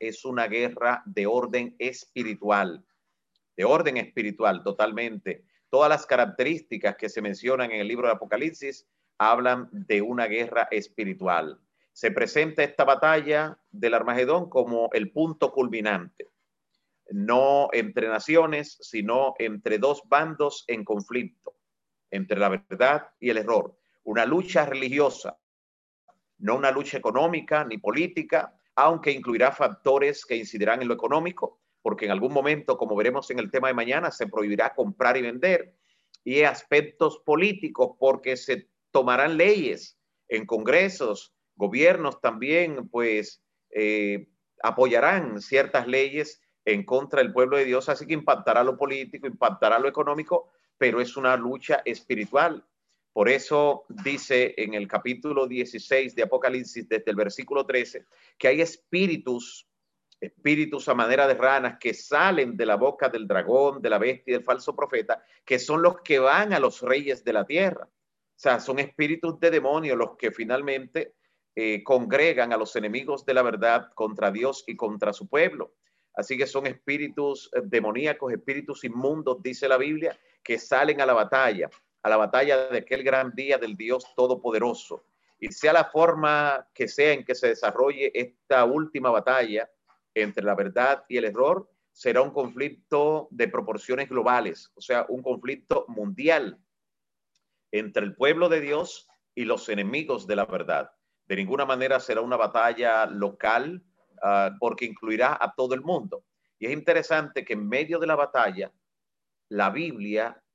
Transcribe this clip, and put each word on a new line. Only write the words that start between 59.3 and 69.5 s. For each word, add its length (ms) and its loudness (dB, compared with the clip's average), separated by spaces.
espíritus 720 -2
a 60 2
manera 320 4
de 80 4
ranas 440 2
que 140 -4
salen 640 0
de 80 -2
la 120 2
boca 340 0
del 160 -6
dragón, 560 2
de 80 -2
la 80 4
bestia 340 -2
y 40 2
del 80 -6
falso 300 -2
profeta, 480 -2
que 140 0
son 240 0
los 180 4
que 180 2
van 360 4
a 40 2
los 220 2
reyes 420 0
de 120 0
la 100 0
tierra. 400 0
O 580 -20
sea, 180 4
son 180 -4
espíritus 600 -4
de 120 4